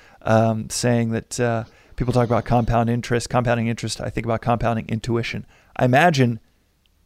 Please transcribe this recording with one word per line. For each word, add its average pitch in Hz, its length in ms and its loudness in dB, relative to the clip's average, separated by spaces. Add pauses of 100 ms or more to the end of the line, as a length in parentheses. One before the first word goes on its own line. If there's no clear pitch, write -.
(220)
um, 110 480 2
saying 117 400 0
that, 113 300 -6
uh, 113 240 0 (320)
people 120 180 -2
talk 123 120 2
about 110 200 0
compound 117 420 2
interest, 120 400 -2
compounding 120 380 0
interest. 113 340 -6
I - 80 -6
think - 160 -6
about 113 160 -2
compounding 117 480 -2
intuition. 113 560 -4 (320)
I - 80 0
imagine 131 560 4 (640)